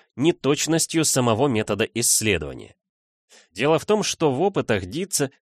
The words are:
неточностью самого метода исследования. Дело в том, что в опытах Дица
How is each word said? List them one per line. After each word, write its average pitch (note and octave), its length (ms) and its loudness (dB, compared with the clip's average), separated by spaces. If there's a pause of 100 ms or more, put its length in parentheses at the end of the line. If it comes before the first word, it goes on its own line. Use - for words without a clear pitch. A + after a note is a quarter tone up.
(160)
неточностью D#3 920 0
самого B2 420 2
метода G#2+ 360 0
исследования. D#2 920 -2 (800)
Дело D3 280 2
в - 60 -8
том, G#3 180 2
что - 280 0
в C3 100 0
опытах B2 440 0
Дица C#3+ 460 -4 (140)